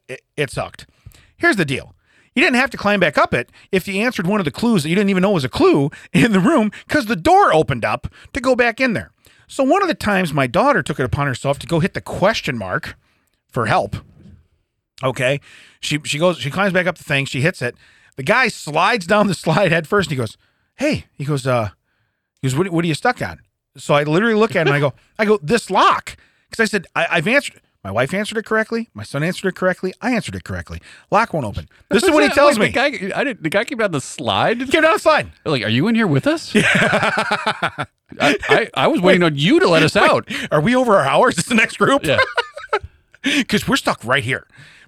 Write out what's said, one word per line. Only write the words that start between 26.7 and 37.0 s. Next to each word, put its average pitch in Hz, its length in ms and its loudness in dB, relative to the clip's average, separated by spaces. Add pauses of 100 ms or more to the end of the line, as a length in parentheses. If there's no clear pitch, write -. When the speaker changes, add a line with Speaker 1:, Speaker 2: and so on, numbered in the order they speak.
Speaker 1:
"I, 165 160 0
I've 170 160 0
answered" 277 320 -2 (240)
My 95 80 -8
wife 120 200 0
answered 208 260 -4
it 214 60 -4
correctly. 226 480 -2
My 104 120 -14
son 143 180 -6
answered 180 260 -4
it 175 60 -2
correctly. 185 480 -4
I 226 80 -2
answered 196 240 -4
it 92 80 -10
correctly. 85 380 -10 (320)
Lock 220 200 0
won't 143 140 -4
open. - 220 -10 (220)
This 190 120 2
is 370 80 2
what 302 140 6
he - 40 4
Speaker 2:
Wait, - 60 -4
Speaker 1:
tells 285 220 4
Speaker 2:
the 214 60 -2
Speaker 1:
me. 254 80 2
Speaker 2:
guy, 247 160 0 (280)
I 196 80 -2
didn't, 226 220 -6
the 156 60 -4
guy 196 140 0
came 240 140 -8
down 208 140 -2
the 143 80 -2
slide? 131 600 -2
Speaker 1:
He 262 60 -8
came 311 160 2
down 320 120 4
the - 40 0
slide. 151 320 0 (140)
Speaker 2:
They're - 80 -2
like, 127 100 -2
"Are 101 80 -2
you 127 160 2
in 233 80 2
here 220 140 2
with 139 180 0
us?" 302 300 -2
Speaker 1:
Yeah. - 80 4
<laughs> 208 1200 0 (360)